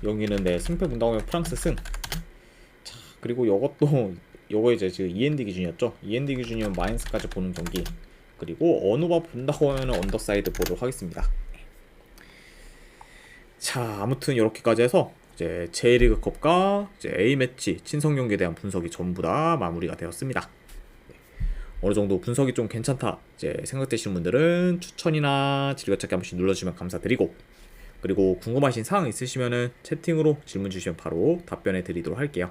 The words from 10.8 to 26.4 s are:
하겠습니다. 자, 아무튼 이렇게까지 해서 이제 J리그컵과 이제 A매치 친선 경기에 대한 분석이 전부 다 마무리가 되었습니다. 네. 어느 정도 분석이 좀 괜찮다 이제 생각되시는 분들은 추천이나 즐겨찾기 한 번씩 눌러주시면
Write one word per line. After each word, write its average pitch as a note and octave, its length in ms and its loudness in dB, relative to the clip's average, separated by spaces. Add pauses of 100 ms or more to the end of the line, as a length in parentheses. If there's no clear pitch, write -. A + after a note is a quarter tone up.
하겠습니다. G2+ 460 -2 (2250)
자, A2+ 420 -4
아무튼 C3 340 0
이렇게까지 A2+ 480 4
해서 C3+ 300 4 (220)
이제 E2+ 380 -4
J리그컵과 D3 1300 4
이제 - 200 -6
A매치 B2+ 680 2
친선 D3+ 300 0
경기에 A#2+ 220 2
대한 F2 180 2
분석이 F2+ 360 -4
전부 F2+ 320 -4
다 D3 340 2
마무리가 E2+ 400 -4
되었습니다. G#2+ 520 -6 (600)
네. - 60 -20 (680)
어느 G2 120 2
정도 G2 260 2
분석이 B2 340 0
좀 A#2 140 0
괜찮다 A#2 500 -2 (180)
이제 - 280 -4
생각되시는 B2+ 500 -4
분들은 E3+ 680 2
추천이나 C#3 960 0
즐겨찾기 G2 380 -2
한 F2+ 60 0
번씩 F2+ 180 -8
눌러주시면 F2+ 380 0